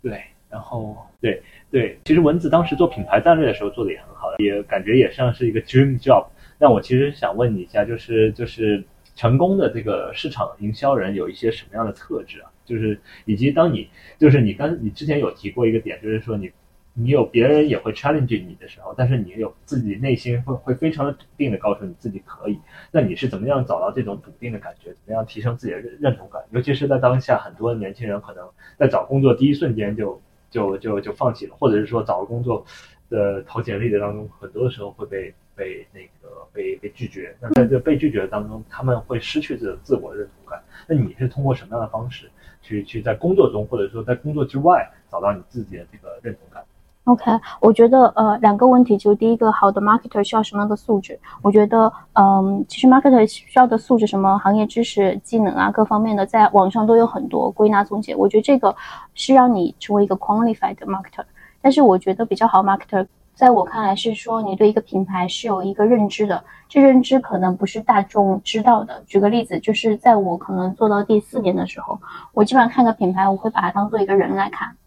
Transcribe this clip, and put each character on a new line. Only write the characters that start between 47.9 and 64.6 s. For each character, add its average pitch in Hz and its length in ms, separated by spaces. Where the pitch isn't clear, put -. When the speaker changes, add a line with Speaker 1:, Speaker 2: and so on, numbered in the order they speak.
Speaker 2:
呃， 214 240
两 208 180
个 233 100
问 247 180
题， 226 120
就 208 180
第 226 180
一 233 40
个， 226 140
好 202 220
的 208 80
marketer 208 420
需 202 140
要 220 60
什 - 120
么 202 80
样 208 60
的 208 80
素 208 240
质？ - 180
我 202 80
觉 208 160
得， 220 240
嗯， 196 560
其 - 100
实 - 80
marketer 254 400
需 - 320
要 254 80
的 233 100
素 233 220
质， 214 80
什 202 120
么 196 200
行 196 160
业 214 120
知 233 180
识、 - 400
技 233 140
能 208 160
啊， 190 160
各 214 140
方 214 160
面 220 140
的， 202 120
在 214 240
网 190 200
上 214 160
都 226 100
有 233 100
很 - 200
多 - 240
归 208 200
纳 202 120
总 208 200
结。 - 120
我 196 140
觉 208 80
得 214 60
这 277 160
个 202 180
是 - 180
让 247 200
你 185 280
成 208 160
为 202 80
一 - 20
个 190 80
qualified 208 600
marketer。 196 480
但 269 100
是 294 80
我 202 180
觉 190 160
得 233 100
比 208 120
较 220 100
好 190 160
marketer， 196 440
在 247 160
我 202 140
看 - 180
来 202 140
是 226 180
说 226 280
你 196 120
对 208 140